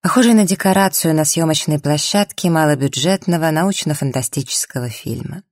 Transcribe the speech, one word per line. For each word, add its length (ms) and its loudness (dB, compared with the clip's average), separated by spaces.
похожей 300 4
на 100 6
декорацию 680 0
на 100 2
съемочной 560 0
площадке 680 0
малобюджетного 1000 0
научно-фантастического 1400 -2
фильма. 600 -10